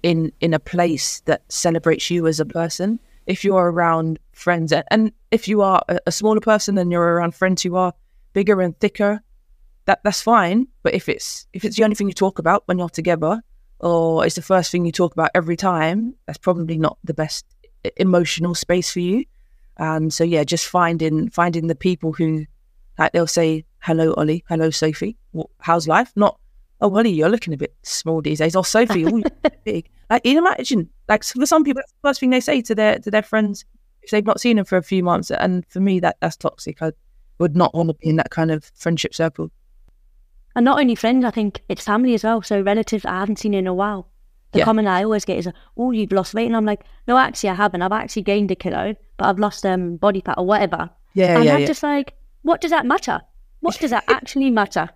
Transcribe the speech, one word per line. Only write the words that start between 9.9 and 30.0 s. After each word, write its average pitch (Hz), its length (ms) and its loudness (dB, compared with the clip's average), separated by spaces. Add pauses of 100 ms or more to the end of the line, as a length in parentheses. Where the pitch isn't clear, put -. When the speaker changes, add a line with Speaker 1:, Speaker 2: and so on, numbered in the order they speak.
Speaker 1:
that's 208 200 -2
fine. 220 440 2 (160)
But - 120 0
if 170 160 -4
it's, - 420 -8
if - 120 -10
it's 208 120 -4
the 220 80 4
only 214 120 2
thing 202 120 -2
you 180 60 -6
talk 190 240 0
about 180 280 0
when 180 120 0
you're 175 100 -4
together, 170 540 -2 (380)
or 165 440 2
it's 165 120 -2
the 170 60 -8
first 185 280 0
thing 175 160 -2
you 165 60 -2
talk 175 200 0
about 160 220 -2
every 170 220 0
time, 185 580 -2 (120)
that's - 120 -12
probably 165 400 -2
not 156 240 -2
the 156 120 -8
best - 300 -6 (400)
e-, - 120 -4
emotional 175 580 2
space 175 380 -2
for 180 80 -4
you. 196 240 0 (540)
Um, 160 320 -2
so 165 120 -2
yeah, 165 220 2
just 165 220 -2
finding, 160 640 0
finding 170 360 -2
the 165 80 -2
people 165 380 -2
who, 156 320 -2 (540)
like, 160 140 0
they'll 170 140 2
say, 160 380 0 (160)
"Hello, 160 340 2
Ollie. 156 340 -2
Hello, 160 220 0
Sophie. 160 460 -4 (200)
Wh-, 160 140 -8 (100)
how's 165 280 0
life?" 196 260 2
Not, 202 240 2 (440)
"Oh, 202 120 2
Ollie, 226 160 4
you're 160 200 2
looking 214 240 -2
a - 20 -6
bit 143 260 -10
small 160 380 -4
these 151 180 -4
days." 160 160 0
Or, 185 100 2
"Sophie, 214 420 2
oh, 220 100 2
you're 214 80 0 (180)
Speaker 2:
<laughs> - 220 -2
Speaker 1:
big." 196 240 -6 (220)